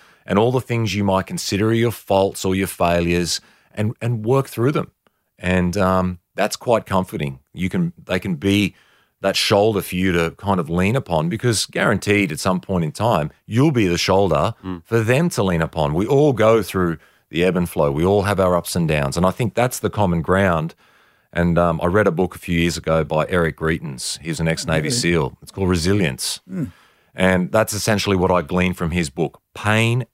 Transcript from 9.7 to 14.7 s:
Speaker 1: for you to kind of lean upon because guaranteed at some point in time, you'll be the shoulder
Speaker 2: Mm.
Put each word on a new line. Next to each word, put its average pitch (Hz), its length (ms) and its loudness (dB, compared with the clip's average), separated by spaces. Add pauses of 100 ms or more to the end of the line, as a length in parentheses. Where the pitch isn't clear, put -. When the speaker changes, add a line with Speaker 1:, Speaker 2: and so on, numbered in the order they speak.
Speaker 1:
for - 140 -6
you 92 180 2
to 82 240 2
kind 95 220 0
of 78 100 -4
lean 92 260 0
upon 82 320 0
because 110 380 -2
guaranteed 104 680 0
at 76 80 -10
some 92 220 -2
point 87 240 -2
in 76 80 -6
time, 98 380 0 (140)
you'll 131 260 2
be 117 160 2
the 85 100 2
shoulder 95 560 2 (100)
Speaker 2:
Mm. 92 220 -8